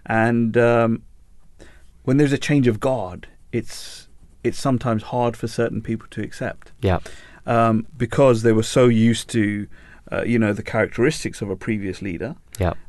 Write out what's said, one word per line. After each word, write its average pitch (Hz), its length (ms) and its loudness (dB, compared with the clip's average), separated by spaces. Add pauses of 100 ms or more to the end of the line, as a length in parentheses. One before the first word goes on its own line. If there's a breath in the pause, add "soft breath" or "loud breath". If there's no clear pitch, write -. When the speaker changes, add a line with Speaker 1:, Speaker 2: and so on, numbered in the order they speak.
Speaker 1:
And, 113 520 2
um, 117 440 4 (1000 soft breath)
when 127 140 2
there's 143 140 4
a 135 60 0
change 143 300 2
of 110 120 0
guard, 104 460 -4 (260)
it's, - 560 -8 (360)
it's 117 140 -2
sometimes 120 460 0
hard 120 320 -2
for - 120 -6
certain 113 340 -4
people 113 280 -6
to 110 120 -10
accept. - 580 -10
Speaker 2:
Yeah. 90 200 0 (460 loud breath)
Speaker 1:
Um, 113 400 2 (100)
because 123 460 2
they 117 100 4
were 110 100 4
so 127 240 4
used 113 440 4
to, 104 360 -2 (460 loud breath)
uh, 92 100 -2
you 117 160 0
know, 107 140 2
the 104 100 -4
characteristics - 800 -2
of 101 80 -6
a 95 60 -2
previous 98 460 -4
leader. 98 340 -6 (220)
Speaker 2:
Yeah. 87 160 0 (140 soft breath)